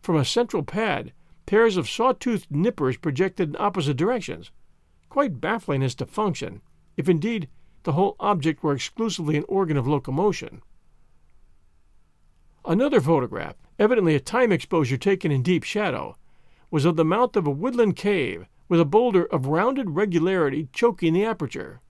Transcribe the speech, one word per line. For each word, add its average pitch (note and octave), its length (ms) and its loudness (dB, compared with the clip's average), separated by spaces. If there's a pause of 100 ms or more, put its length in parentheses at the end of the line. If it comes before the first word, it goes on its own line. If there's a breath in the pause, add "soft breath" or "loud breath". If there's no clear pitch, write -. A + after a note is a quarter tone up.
From F3 140 0
a C#3+ 80 2
central A#3 400 -2
pad, F#3+ 480 -4 (320)
pairs G#3+ 320 4
of D3+ 100 -2
sawtoothed A#3+ 640 0
nippers C#3+ 460 0
projected E3 540 -2
in - 100 -10
opposite D#3+ 360 0
directions, E3+ 540 -4 (580)
quite B3+ 320 0
baffling D#3+ 420 -2
as B2+ 140 -2
to B2+ 100 -8
function, F3 540 -4 (360)
if D3 120 0
indeed F3+ 400 0 (340)
the D#3+ 100 -2
whole F#3+ 260 2
object D#3+ 440 0
were D3 100 0
exclusively D#3+ 640 -4
an D3+ 120 -2
organ F#3 280 0
of B2+ 100 0
locomotion. D3 760 -2 (2000)
Another A#3 360 2
photograph, B2 540 -2 (240)
evidently G3+ 380 4
a B2+ 40 0
time A#3+ 300 0
exposure D3 460 0
taken F#3+ 340 0
in C3+ 120 0
deep E3+ 200 2
shadow, G3 540 -4 (540)
was D3 140 0
of E3+ 120 4
the D#3+ 80 4
mouth A3 320 2
of F3 100 0
a C#3+ 40 2
woodland A3 440 0
cave, B2+ 520 -4 (220)
with E3+ 120 4
a E3 40 6
boulder G3 420 4
of C3 200 -2
rounded G#3 440 0
regularity E3+ 840 0
choking F#3 400 2
the F#3+ 120 2
aperture. - 640 -6